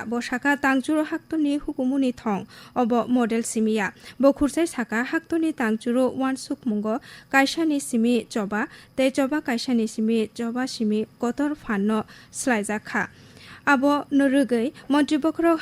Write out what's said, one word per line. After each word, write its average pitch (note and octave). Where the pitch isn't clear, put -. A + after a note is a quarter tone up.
ব A3+
শাখা C4
তাংচুরু C4+
হাক্তনি D#4
হুকুমুনি C4+
থং। G3+
অব A#3
মডেল A#3
সিমিয়া। A3
ব -
খুরসাই D4+
শাখা A3
হাক্তনি E4
তাংচুরু A#3
ওয়ান C4
সুকমুঙ্গ G#3
কাইসানি C#4+
সিমি A#3+
চবা, G#3
তে C4
চবা C#4
কাইসানি A#3+
সিমি A3
চবা A#3
সিমি G#3+
কতর C#4+
ফান্ন G#3
স্লাইজাখা। G#3+
আব C4
নরুগৈ C4
মন্ত্রী D4
বখরক E4